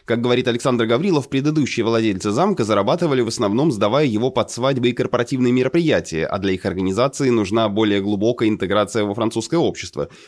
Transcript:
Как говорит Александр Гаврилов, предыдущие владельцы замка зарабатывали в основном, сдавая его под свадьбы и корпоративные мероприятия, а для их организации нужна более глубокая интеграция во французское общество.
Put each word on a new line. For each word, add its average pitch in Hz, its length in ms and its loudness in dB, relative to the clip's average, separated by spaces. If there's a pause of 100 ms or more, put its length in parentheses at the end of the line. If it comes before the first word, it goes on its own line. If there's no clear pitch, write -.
Как 117 160 0
говорит 123 260 2
Александр 120 380 0
Гаврилов, 139 440 0
предыдущие 135 560 0
владельцы 107 460 0
замка 165 320 0
зарабатывали 127 600 0
в 113 60 0
основном, 127 440 0
сдавая 110 320 2
его 120 260 0
под 113 220 -2
свадьбы 127 380 0
и - 20 -4
корпоративные 123 600 0
мероприятия, 127 720 0
а - 120 -4
для 95 140 0
их 92 140 -4
организации 98 640 0
нужна 110 380 0
более 101 320 2
глубокая 107 480 0
интеграция 104 560 0
во 104 100 -2
французское 113 440 -2
общество. 87 500 -4 (200)